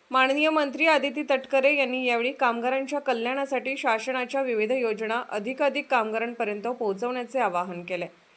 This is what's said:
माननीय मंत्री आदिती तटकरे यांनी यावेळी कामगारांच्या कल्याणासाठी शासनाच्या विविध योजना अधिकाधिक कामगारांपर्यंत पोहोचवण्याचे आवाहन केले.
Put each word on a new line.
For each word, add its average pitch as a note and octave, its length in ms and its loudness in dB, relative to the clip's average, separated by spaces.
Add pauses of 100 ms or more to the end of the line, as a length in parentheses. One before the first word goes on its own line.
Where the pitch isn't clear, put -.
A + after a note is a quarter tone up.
(100)
माननीय C4+ 380 4
मंत्री D4+ 380 2
आदिती D4 360 2
तटकरे C4+ 520 2
यांनी B3+ 300 0
यावेळी A#3+ 260 2
कामगारांच्या C4 680 0
कल्याणासाठी C4 760 -2
शासनाच्या B3+ 640 0
विविध A3+ 300 0
योजना A3+ 580 -2
अधिकाधिक C4+ 640 -2
कामगारांपर्यंत A3 760 -2
पोहोचवण्याचे A#3+ 720 -4
आवाहन F3+ 440 -2
केले. F3 220 -6 (320)